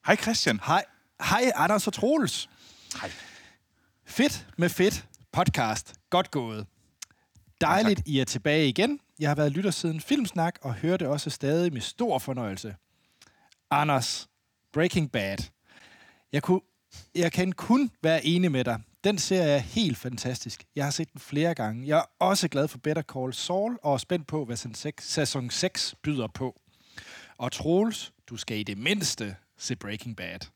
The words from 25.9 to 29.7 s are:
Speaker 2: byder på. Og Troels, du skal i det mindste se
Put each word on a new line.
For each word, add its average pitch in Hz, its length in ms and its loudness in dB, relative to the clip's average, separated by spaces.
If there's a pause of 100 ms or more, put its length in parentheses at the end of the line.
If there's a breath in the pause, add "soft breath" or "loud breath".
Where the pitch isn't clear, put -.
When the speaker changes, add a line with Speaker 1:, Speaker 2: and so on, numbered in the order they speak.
Speaker 2:
byder 135 240 -2
på. - 340 -8 (800 loud breath)
Og 123 140 -6
Troels, 202 600 0 (160)
du 117 80 -12
skal 107 220 -6
i 107 40 -4
det 101 160 -6
mindste 135 580 -2 (220)
se - 180 -6